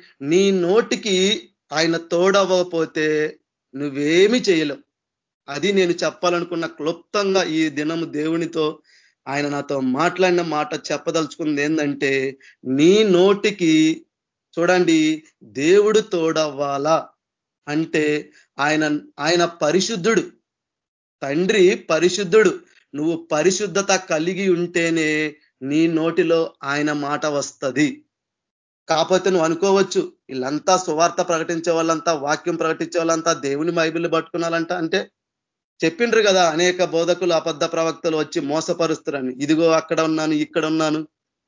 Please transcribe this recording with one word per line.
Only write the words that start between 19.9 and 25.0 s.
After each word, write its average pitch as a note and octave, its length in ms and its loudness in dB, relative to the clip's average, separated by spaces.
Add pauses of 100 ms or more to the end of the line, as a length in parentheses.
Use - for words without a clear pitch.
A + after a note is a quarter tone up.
తండ్రి F#3 680 2
పరిశుద్ధుడు. F3+ 680 2 (340)
నువ్వు D#3+ 380 -4
పరిశుద్ధత F#3+ 640 0
కలిగి F3+ 520 -2
ఉంటేనే E3 840 0 (280)